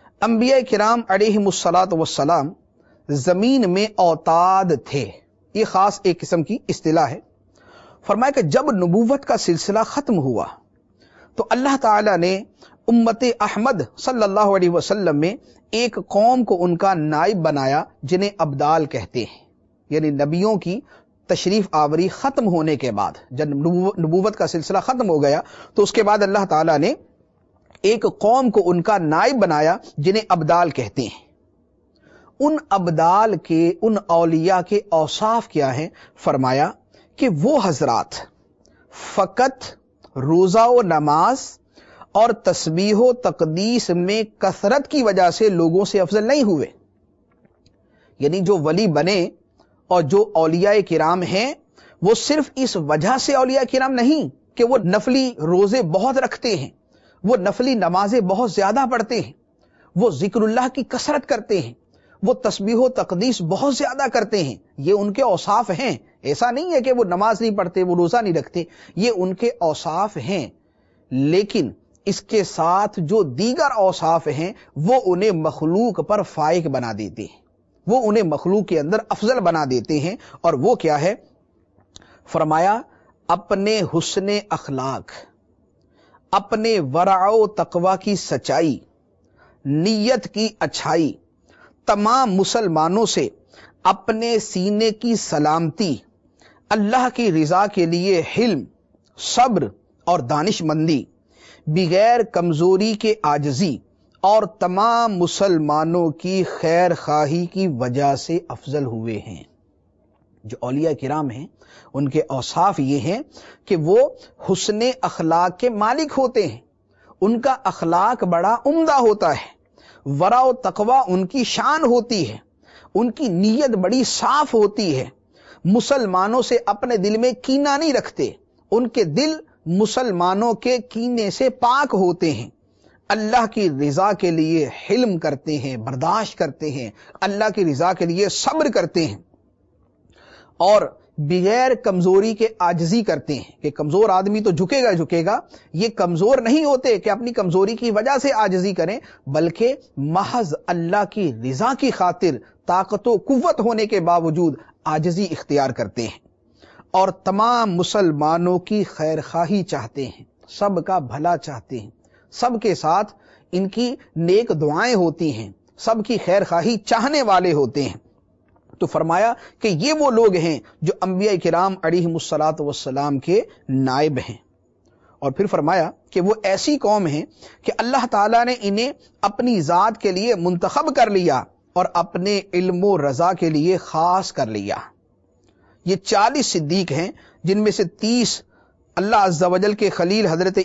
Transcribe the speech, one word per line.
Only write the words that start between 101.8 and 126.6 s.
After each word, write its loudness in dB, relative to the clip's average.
کمزوری 2
کے 0
عاجزی 0
اور 4
تمام 0
مسلمانوں 0
کی -2
خیر 0
خواہی -2
کی -4
وجہ 0
سے -6
افضل -6
ہوئے -8
ہیں۔ -16
جو -12
اولیاء -2
کرام -4
ہیں -12
ان -2
کے 0
اوصاف -2
یہ 0
ہیں -4
کہ 0
وہ 2
حسن -2
اخلاق 0
کے 0
مالک -2
ہوتے 2
ہیں، -10
ان 2
کا 0
اخلاق 0
بڑا 0
عمدہ 2
ہوتا 2
ہے، -8
ورع 2
و 4
تقوی 2
ان 0
کی -2
شان 0
ہوتی 0
ہے، -12
ان 0
کی -4
نیت 2
بڑی 0
صاف 0
ہوتی 2
ہے، -6
مسلمانوں 0
سے 0